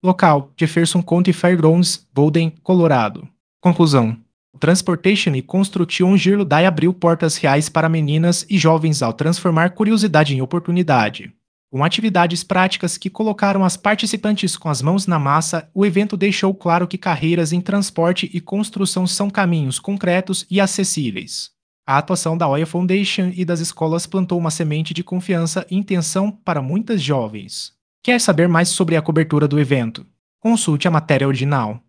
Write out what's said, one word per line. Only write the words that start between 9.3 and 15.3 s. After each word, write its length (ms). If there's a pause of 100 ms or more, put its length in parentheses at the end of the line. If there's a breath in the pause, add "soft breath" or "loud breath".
curiosidade 640
em 60
oportunidade. 920 (380)
Com 120
atividades 600
práticas 520
que 140
colocaram 560
as 100
participantes 800
com 140
as 140
mãos 240
na 100
massa, 560